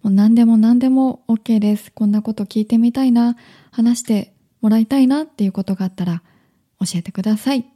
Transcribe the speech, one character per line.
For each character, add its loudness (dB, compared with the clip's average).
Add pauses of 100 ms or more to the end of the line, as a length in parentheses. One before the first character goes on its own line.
も -2
う 2
何 4
で 4
も 4
何 4
で 0
も 0
OK -2
で 0
す。 -14
こ -4
ん 2
な 0
こ -8
と -6
聞 -6
い -2
て 0
み 2
た -4
い 2
な、 0 (360)
話 0
し -12
て -4 (280)
も 0
ら 2
い 2
た -2
い 4
な 0
っ -8
て -8
い 0
う -2
こ -8
と -4
が -6
あ -4
っ -12
た -6
ら -6 (580)
教 -6
え -6
て -14
く -8
だ -2
さ -4
い。 -4 (100)